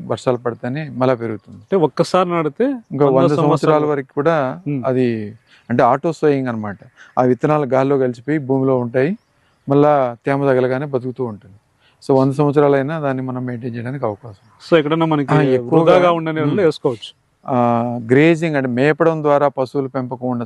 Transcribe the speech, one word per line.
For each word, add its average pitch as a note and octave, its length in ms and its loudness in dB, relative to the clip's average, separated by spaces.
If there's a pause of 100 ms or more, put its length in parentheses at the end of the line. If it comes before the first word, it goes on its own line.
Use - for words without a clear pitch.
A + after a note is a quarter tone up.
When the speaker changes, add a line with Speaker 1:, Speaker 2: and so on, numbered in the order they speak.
Speaker 1:
వర్షాలు B2 300 -2
పడితేనే B2 580 -8
మళ్ళా B2+ 180 0
పెరుగుతుంది. A2 440 -8
Speaker 2:
అంటే C#3 180 -6
ఒక్కసారి F3 540 0
నాటితే E3 340 -2 (280)
Speaker 1:
ఇంకా C#3+ 140 0
Speaker 2:
వంద C3+ 100 4
Speaker 1:
వంద C3+ 100 4
సంవత్సరాల D3 200 2
Speaker 2:
సంవత్సరాలు. D3+ 400 2
Speaker 1:
వరకు C#3+ 300 -4
కూడా D3 520 -2
Speaker 2:
ఉమ్. C#3 180 -4
Speaker 1:
అది A#2 480 -2 (360)
అంటే B2 140 2
ఆటో C#3 300 2
సోయింగ్ C#3 340 0
అనమాట. G#2 300 -8 (420)
ఆ B2+ 40 4
విత్తనాలు D3 420 2
గాల్లో C3+ 320 0
కలిసిపోయి B2+ 400 -2
భూమిలో C3+ 400 0
ఉంటాయి, B2+ 400 -2 (520)
మళ్ళా C#3 460 2 (100)
తేమ C#3 180 -2
తగలగానే B2+ 420 0
బతుకుతూ C3 380 -6
ఉంటుంది. G2+ 320 -12 (540)
So C3+ 100 6
వంద C3+ 140 2
సంవత్సరాలైనా C#3+ 680 2
దాన్ని C3 240 -4
మనం B2+ 220 -8
మెయింటైన్ B2 300 -8
చేయడానికి B2+ 300 -8
అవకాశం. - 680 -8
Speaker 2:
So E3+ 60 6
ఎక్కడన్నా D#3+ 280 2
మనకి D3+ 280 0
Speaker 1:
ఆ, D3+ 80 4
ఎక్కువగా C3 420 2
Speaker 2:
వృధాగా F3+ 280 4
ఉండే D#3+ 200 -2
నేలలో C#3+ 200 -2
Speaker 1:
ఉమ్. G3+ 80 -2
Speaker 2:
వేసుకోవచ్చు. D3 540 -2 (340)
Speaker 1:
ఆ, B2+ 80 -4 (560)
గ్రేజింగ్ D#3 440 4
అంటే C3 140 -2
మేపడం D3+ 540 2
ద్వారా C#3+ 240 2
పశువుల C3+ 400 -4
పెంపకం B2+ 400 -8
ఉన్న A#2+ 180 -4